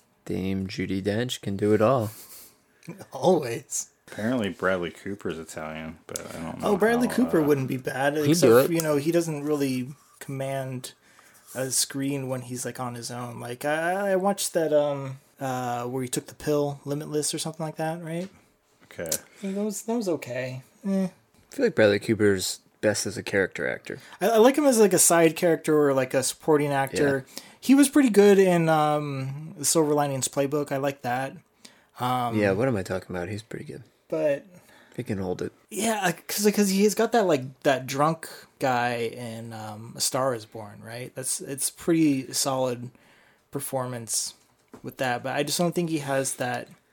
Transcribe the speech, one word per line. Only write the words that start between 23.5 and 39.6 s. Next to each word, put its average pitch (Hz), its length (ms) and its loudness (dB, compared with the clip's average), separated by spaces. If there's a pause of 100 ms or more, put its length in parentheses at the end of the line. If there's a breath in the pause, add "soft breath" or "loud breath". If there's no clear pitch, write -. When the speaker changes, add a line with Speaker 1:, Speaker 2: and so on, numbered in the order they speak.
Speaker 1:
actor. - 300 -8 (220 loud breath)
Speaker 2:
I, 185 100 2
I 233 80 4
like 247 180 8
him 302 100 2
as, 254 120 6
like, 202 140 8
a 180 60 6
side 165 360 6
character 156 420 2 (120)
or, 139 60 4
like, 131 200 0
a 135 80 2
supporting 147 500 2
actor. 139 540 0
Speaker 1:
Yeah. - 160 -16 (180 loud breath)
Speaker 2:
He 254 140 6
was 277 140 8
pretty 269 220 4
good 202 280 8
in, 175 300 4
um, 151 880 0
The 143 60 -8
Silver 151 300 2
Linings 139 340 0
Playbook. 143 420 -2
I 139 60 -2
like 139 260 -4
that. 127 300 -4 (640 soft breath)
Um, 120 400 -2
Speaker 1:
Yeah, 101 140 4
what 110 160 0
am 123 80 0
I 95 80 -2
talking 92 320 -8
about? 87 120 -6
He's 101 140 -8
pretty - 220 -12
good. 139 180 -14 (260)
Speaker 2:
But 151 360 -2 (500 soft breath)
Speaker 1:
He 127 80 -8
can 107 160 -6
hold 92 240 -4
it. - 80 -6 (180)
Speaker 2:
yeah, 208 440 -2
'cause, - 420 -2
'cause 208 140 2
he's 196 260 4
got 226 160 0
that, 226 160 4
like, 135 380 0
that 131 240 2
drunk 147 400 0 (320)
guy 120 520 0
in, 113 400 -12
um, 110 440 -14